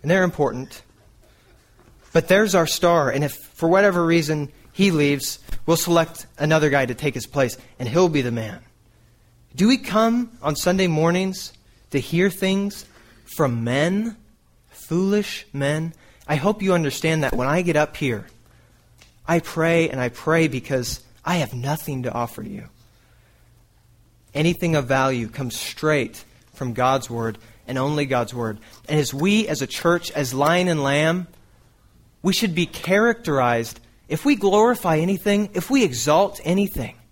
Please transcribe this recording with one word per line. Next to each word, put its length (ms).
and 100
they're 120
important. 580
But 160
there's 260
our 140
star, 420
and 140
if, 100
for 160
whatever 360
reason, 460
he 180
leaves, 480
we'll 120
select 480
another 320
guy 160
to 80
take 200
his 140
place, 280
and 80
he'll 220
be 120
the 100
man. 280
Do 140
we 80
come 640
on 160
Sunday 300
mornings 680
to 100
hear 280
things 560
from 400
men, 540
foolish 840
men? 400
I 80
hope 260
you 120
understand 500
that 100
when 140
I 140
get 160
up 180
here, 320
I 140
pray 500
and 120
I 80
pray 400
because 500
I 140
have 160
nothing 500
to 80
offer 320
you. 240
Anything 420
of 120
value 420
comes 260
straight 680
from 200
God's 360
Word 280
and 100
only 280
God's 280
Word. 260
And 100
as 140
we, 340
as 140
a 60
church, 440
as 220
Lion 340
and 160
Lamb, 440
we 100
should 220
be 100
characterized, 1120
if 160
we 100
glorify 640
anything, 560
if 160
we 140
exalt 600
anything 520